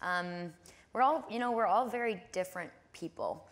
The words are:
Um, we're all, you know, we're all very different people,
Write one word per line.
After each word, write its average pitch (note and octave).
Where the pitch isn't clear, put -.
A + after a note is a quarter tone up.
Um, F3
we're A3+
all, C#4+
you A3+
know, A#3+
we're A3+
all A3
very A3+
different F3+
people, -